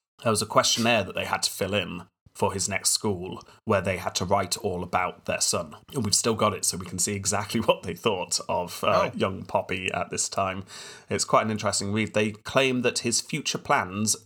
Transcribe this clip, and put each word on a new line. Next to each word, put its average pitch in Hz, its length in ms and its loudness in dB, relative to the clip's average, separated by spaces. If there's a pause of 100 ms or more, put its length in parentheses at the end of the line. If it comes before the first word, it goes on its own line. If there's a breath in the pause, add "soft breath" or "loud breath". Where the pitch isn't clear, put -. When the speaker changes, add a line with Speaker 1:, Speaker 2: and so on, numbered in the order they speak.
(220)
Speaker 1:
There 117 100 2
was 104 100 2
a 107 40 -2
questionnaire 117 580 4
that 90 100 -10
they 92 100 -2
had 92 200 -2
to - 60 0
fill 95 220 -2
in 87 300 -2 (320)
for 98 180 2
his 95 160 -2
next 95 220 0
school, 92 520 -2 (220 loud breath)
where 104 160 4
they 92 160 0
had 92 200 -6
to 92 100 -2
write 98 320 2
all 90 240 -2
about 90 420 -2
their 87 160 -2
son. 87 340 -2 (200)
And 131 100 0
we've 101 100 2
still 117 200 2
got 104 180 4
it, 87 140 -4
so 87 100 -2
we 90 80 -6
can 92 140 -8
see 104 160 0
exactly 101 460 0
<laughs> - 20 0
what - 220 4
they 90 100 -6
thought 92 440 -2 (120)
of, 90 340 -2
uh, 92 260 4
Speaker 2:
Oh. - 60 -12
Speaker 1:
young 95 280 -2
Poppy 92 480 -2
at 87 180 -2
this - 180 -2
time. 98 360 -2 (440 loud breath)
It's 104 160 0
quite 113 220 4
an 110 40 0
interesting 101 440 0
read. 107 180 0
They 107 200 2
claim 131 500 2
that - 160 2
his 117 240 0
future - 340 -4
plans 107 580 0 (120)